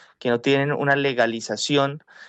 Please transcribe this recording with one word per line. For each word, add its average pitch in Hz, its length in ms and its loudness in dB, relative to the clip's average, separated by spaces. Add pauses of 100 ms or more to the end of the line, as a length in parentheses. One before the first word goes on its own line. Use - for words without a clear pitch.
(200)
que 127 100 -4
no 120 120 0
tienen 139 320 2
una 139 220 2
legalización, 139 1080 -2 (260)